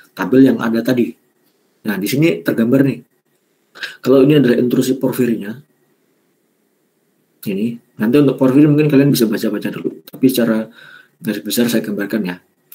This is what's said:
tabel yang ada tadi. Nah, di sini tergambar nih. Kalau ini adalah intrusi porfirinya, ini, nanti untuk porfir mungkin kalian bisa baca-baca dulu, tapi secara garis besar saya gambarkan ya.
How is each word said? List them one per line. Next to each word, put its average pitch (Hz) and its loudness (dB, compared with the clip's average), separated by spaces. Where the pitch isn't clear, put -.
tabel 110 2
yang 120 2
ada 113 -2
tadi. 120 -2
Nah, 101 -4
di 98 -6
sini 151 -2
tergambar 120 2
nih. 127 -2
Kalau 131 4
ini 147 4
adalah 120 2
intrusi 127 0
porfirinya, 117 -4
ini, 110 -6
nanti 113 0
untuk 131 2
porfir 131 4
mungkin 147 2
kalian 139 4
bisa 120 2
baca-baca 104 -4
dulu, - -10
tapi - -4
secara 113 0
garis 104 -6
besar 117 -2
saya 113 -2
gambarkan 101 -6
ya. 90 -8